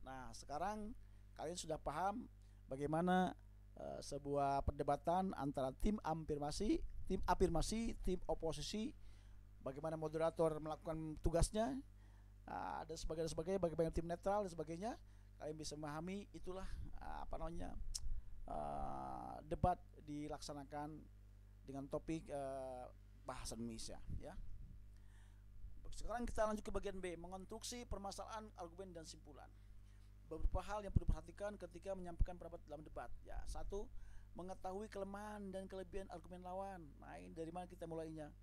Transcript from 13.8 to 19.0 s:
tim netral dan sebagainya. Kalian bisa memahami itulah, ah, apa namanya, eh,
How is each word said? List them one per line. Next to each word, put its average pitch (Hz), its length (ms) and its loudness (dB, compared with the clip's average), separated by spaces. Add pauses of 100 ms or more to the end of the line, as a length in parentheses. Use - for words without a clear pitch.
tim 165 160 2
netral 196 400 4
dan 180 80 -2
sebagainya. 165 400 -2 (480)
Kalian 156 160 -4
bisa 156 160 -4
memahami 160 640 -4
itulah, 185 320 -4 (320)
ah, 151 240 -4
apa - 160 -2
namanya, 160 320 -2 (720)
eh, 120 920 -2 (140)